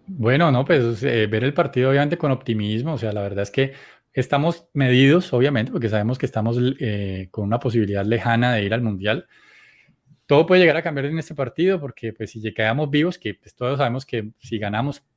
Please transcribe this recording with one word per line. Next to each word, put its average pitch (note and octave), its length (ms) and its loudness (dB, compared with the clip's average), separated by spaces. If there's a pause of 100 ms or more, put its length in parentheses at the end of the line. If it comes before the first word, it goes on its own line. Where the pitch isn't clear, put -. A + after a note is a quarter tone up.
Bueno, D3 440 2
no, C3 140 2
pues, A#2 380 0
eh, A#2 240 2
ver A2 160 0
el C#3 100 0
partido C3 380 0
obviamente D3 260 2
con C#3+ 140 0
optimismo. A#2 640 -2
O C#3 40 -6
sea, A2 160 -4
la G#2 80 -4
verdad G2+ 220 -4
es G2+ 80 -6
que C3+ 220 0 (400)
estamos D3 600 -2
medidos, C#3 600 4
obviamente, B2 380 0
porque A#2+ 180 -2
sabemos A2 280 0
que - 80 -2
estamos, A2+ 320 -2 (220)
eh, G2 500 -6
con G#2+ 140 -6
una G#2+ 160 -2
posibilidad G#2 440 0
lejana A#2 500 2
de G#2+ 100 0
ir G2+ 100 -2
al A#2+ 80 -2
Mundial. G#2+ 460 -2 (960)
Todo D3 220 6
puede F#3 140 6
llegar D#3+ 160 6
a E3+ 40 -2
cambiar C#3+ 240 -4
en D#3 140 -4
este D#3 160 -12
partido E3+ 440 -2
porque, B2 320 -8
pues, G#2+ 200 -10
si A2 220 -8
quedamos B2 360 0
vivos, D3+ 300 0
que, G#2 160 -8
pues, - 200 -20
todos B2+ 220 -4
sabemos C3 280 -2
que A2 340 -6
si - 180 -8
ganamos G#2+ 460 -4 (140)